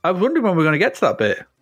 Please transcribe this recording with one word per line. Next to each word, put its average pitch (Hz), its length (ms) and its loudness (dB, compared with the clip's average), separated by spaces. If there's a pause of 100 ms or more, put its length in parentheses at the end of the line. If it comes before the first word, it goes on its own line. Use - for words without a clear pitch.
I 170 60 0
was 180 120 -2
wondering 277 220 0
when 196 120 2
we - 20 0
were 156 100 2
gonna 151 100 2
get - 180 0
to - 60 -18
that 104 160 0
bit. 104 260 -2 (180)